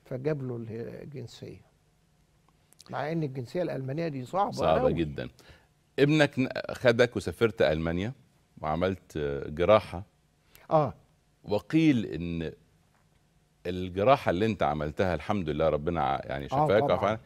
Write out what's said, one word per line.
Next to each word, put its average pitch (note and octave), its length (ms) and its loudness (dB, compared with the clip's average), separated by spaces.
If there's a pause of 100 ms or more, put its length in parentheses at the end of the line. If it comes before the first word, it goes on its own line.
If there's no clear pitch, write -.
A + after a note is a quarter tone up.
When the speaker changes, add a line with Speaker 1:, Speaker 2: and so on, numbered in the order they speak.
Speaker 1:
فجاب C#3 380 -4
له B2 140 -6 (460)
الجنسية، A#2+ 580 -14 (1300)
مع C3 220 -6
إن E3 100 -2
الجنسية C3+ 400 -6
الألمانية C#3+ 460 -6
دي C3+ 160 -8
صعبة F#3 260 -2
Speaker 2:
صعبة D#2+ 300 2
Speaker 1:
أوي. - 120 2
Speaker 2:
جدًا. C#2+ 360 -4 (720)
ابنك C#3+ 400 4
ن-، C3 100 0 (260)
خدك A#2+ 420 4
وسافرت G#2+ 460 0
ألمانيا E2+ 500 0 (480)
وعملت E2 580 -2 (300)
جراحة. F2 540 4 (680)
Speaker 1:
آه. D3+ 240 2 (500)
Speaker 2:
وقيل B2+ 640 2
إن E2 460 -6 (1120)
الجراحة F#2 640 2
اللي F#2 160 2
أنت G#2 160 0
عملتها، D2+ 520 0
الحمد F2 340 -4
لله، D#2 200 0
ربنا D2+ 340 0
ع-، C2+ 220 0
يعني C2+ 200 -6
Speaker 1:
آه، C#2 40 -10
Speaker 2:
شفاك C3+ 340 2
Speaker 1:
طبعًا، C#3+ 100 0
Speaker 2:
وعفاك، G2+ 340 0